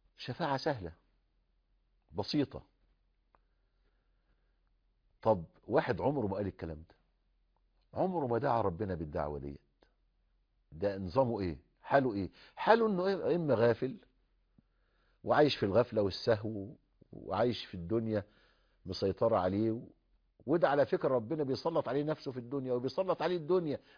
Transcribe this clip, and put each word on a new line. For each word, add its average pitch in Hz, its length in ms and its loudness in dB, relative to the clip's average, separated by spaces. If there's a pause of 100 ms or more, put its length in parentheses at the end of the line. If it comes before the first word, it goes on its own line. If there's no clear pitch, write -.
(160)
شفاعة 139 400 -4
سهلة 113 360 -4 (1200)
بسيطة. 98 500 -4 (2500)
طب 104 220 2 (240)
واحد 120 320 0
عمره 123 260 0
ما 95 100 -2
قال 104 100 -2
الكلام 82 420 -8
ده، - 60 -20 (1000)
عمره 165 320 -2
ما 117 120 0
دعا 120 220 2
ربنا 95 340 -2
بالدعوة 76 440 -4
ديت، 69 220 -10 (1120)
ده 98 260 -4
نظامه 107 420 0
ايه؟ 82 240 -4 (220)
حاله 131 280 4
إيه؟ 95 160 -2 (260)
حاله 226 300 4
إنه 185 200 0
إيه؟ 170 300 0
إما 156 180 2
غافل 117 420 2 (1300)
وعايش 127 320 6
في 113 100 0
الغفلة 101 360 2
والسهو 104 640 -2 (440)
وعايش 107 520 -2
في - 100 -14
الدنيا 107 500 -2 (600)
مسيطرة 101 500 0
عليه، 104 440 0 (640)
وده 160 220 2
على 143 180 4
فكرة 165 220 0
ربنا 131 360 0
بيسلط 135 440 -2
عليه 135 140 0
نفسه 147 300 -4
في 123 60 -8
الدنيا، 127 340 -6
وبيسلط 131 500 0
عليه 180 140 0
الدنيا 160 440 0 (180)